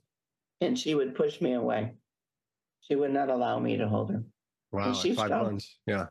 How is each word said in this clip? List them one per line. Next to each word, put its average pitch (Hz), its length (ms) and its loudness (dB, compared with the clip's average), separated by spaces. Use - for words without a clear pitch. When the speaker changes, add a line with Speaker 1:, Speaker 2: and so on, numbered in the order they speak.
Speaker 1:
and 127 180 0
she 156 180 -2
would 131 200 0
push 151 260 0
me 131 120 2
away. 117 400 -2
She - 140 -2
would 139 160 2
not 139 180 0
allow 120 300 0
me 117 180 0
to 110 100 0
hold 107 240 0
her. 113 120 -2
Speaker 2:
Wow, 98 160 -2
Speaker 1:
And - 80 0
she 180 160 0
Speaker 2:
at - 60 0
five 107 100 0
Speaker 1:
stopped. 220 180 2
Speaker 2:
months. - 400 -6
Yeah. 98 260 -2